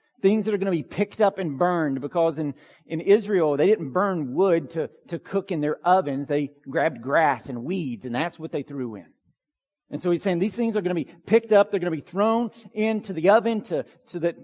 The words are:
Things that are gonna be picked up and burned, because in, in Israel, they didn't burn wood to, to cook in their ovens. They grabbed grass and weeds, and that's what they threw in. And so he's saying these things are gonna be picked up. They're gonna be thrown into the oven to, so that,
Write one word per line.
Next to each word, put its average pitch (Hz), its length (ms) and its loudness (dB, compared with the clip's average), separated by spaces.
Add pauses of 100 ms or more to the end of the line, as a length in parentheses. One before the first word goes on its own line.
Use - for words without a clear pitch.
(220)
Things 208 220 4
that 208 100 -2
are 196 40 0
gonna 196 120 -2
be 165 120 0
picked - 380 -4
up 202 180 2
and 151 200 -4
burned, 160 420 2
because 160 380 0
in, 147 160 -4 (320)
in 165 140 -6
Israel, 185 560 2
they 151 100 4
didn't 180 240 2
burn 175 420 -2
wood 165 380 2
to, 156 180 -4 (200)
to 170 100 -6
cook 196 320 -4
in 165 100 -2
their 147 260 -2
ovens. 143 420 2
They 143 240 -2 (180)
grabbed 139 320 -2
grass 139 460 0
and 120 160 -8
weeds, 143 420 -6
and 120 80 -6
that's 160 240 -4
what 156 140 -10
they 147 100 -4
threw 131 320 -8
in. 90 120 -16 (840)
And - 100 -8
so 180 100 -2
he's 170 120 0
saying 180 160 0
these 208 160 -2
things 226 220 -2
are 202 60 -2
gonna 180 120 -2
be 160 180 -6 (140)
picked 226 260 2
up. 208 180 6
They're 196 100 -2
gonna 175 100 -2
be 156 100 -4
thrown 226 500 0 (220)
into 214 400 -4
the 170 180 0
oven 220 320 2
to, 151 220 -4 (220)
so 180 140 -10
that, 165 240 -2